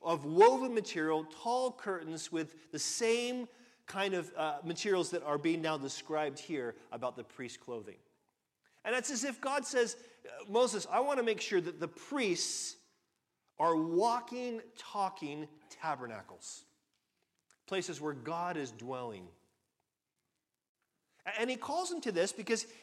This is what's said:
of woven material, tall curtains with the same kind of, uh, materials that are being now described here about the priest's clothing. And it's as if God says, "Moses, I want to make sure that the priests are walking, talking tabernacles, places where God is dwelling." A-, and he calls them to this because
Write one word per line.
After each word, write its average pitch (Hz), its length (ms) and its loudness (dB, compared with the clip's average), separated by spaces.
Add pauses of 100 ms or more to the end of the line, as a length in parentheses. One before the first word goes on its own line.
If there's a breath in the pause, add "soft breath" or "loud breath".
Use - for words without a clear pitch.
of 165 240 0
woven 240 480 8
material, 160 500 0
tall 247 480 -2
curtains 165 580 -6
with - 420 -6
the 151 60 -6
same 240 680 0 (380 loud breath)
kind 196 260 0
of, 175 240 -2
uh, 156 280 0
materials 175 480 2
that 170 100 -2
are 147 160 0
being 165 240 2
now 156 160 2
described 139 600 -2
here 123 380 -4 (160 loud breath)
about 120 240 -4
the 120 80 -10
priest's - 320 -12
clothing. 107 400 -10 (880 soft breath)
And 220 100 0
it's 247 160 -2
as 247 140 -2
if 262 160 -4
God 269 240 0
says, 240 320 2 (500 loud breath)
"Moses, 214 440 4
I 202 100 4
want 277 200 4
to 240 40 2
make 220 160 2
sure 180 220 2
that 160 180 -6
the 165 80 -4
priests - 880 -2 (840)
are 165 160 6
walking, 233 840 2 (160)
talking 156 720 -4 (220)
tabernacles, 120 960 -8 (1000)
places 175 340 -4
where 151 120 -2
God 165 440 -4
is 135 140 -4
dwelling." 113 560 -8 (2000 soft breath)
A-, 208 160 -4
and 240 80 2
he 254 80 0
calls 339 320 -2
them 349 140 -4
to 226 100 -2
this 180 200 4
because 226 340 -2 (160 loud breath)